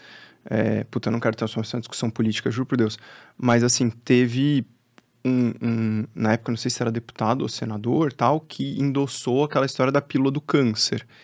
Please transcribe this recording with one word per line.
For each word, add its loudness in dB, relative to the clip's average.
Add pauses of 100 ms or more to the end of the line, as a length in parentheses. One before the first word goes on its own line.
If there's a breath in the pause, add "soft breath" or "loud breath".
(480 loud breath)
é... 0
puta, -6
eu 0
não -2
quero 0
transformar -4
isso -8
numa -4
discussão -6
política, -2
juro -4
por -2
Deus, 0 (400 loud breath)
mas, 4
assim, 2
teve 2 (580)
um, 2 (100)
um, -2 (100)
na 2
época, -4
não -2
sei -4
se -4
era 0
deputado -2
ou -4
senador, -2
tal, 2
que -6
endossou 0
aquela 0
história 0
da 2
pílula 0
do -4
câncer, 0 (180 soft breath)